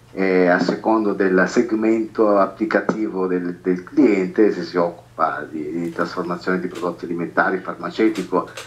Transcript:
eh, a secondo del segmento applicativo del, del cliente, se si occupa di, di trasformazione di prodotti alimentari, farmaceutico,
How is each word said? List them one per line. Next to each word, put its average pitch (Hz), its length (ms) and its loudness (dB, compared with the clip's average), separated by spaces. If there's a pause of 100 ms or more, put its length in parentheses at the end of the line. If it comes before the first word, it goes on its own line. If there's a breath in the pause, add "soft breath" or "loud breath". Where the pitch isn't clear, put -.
(120)
eh, 92 360 2
a 90 120 4
secondo 101 540 0
del 92 340 2
segmento 110 920 2
applicativo 98 880 0
del, 90 340 -4
del 90 220 -2
cliente, 101 680 4
se 90 120 -6
si 87 140 -6
occupa 80 680 -2
di, 78 240 -8
di 85 200 -4
trasformazione 87 680 -4
di 90 80 -4
prodotti 87 380 -6
alimentari, 87 540 -2
farmaceutico, 87 880 -2 (180 loud breath)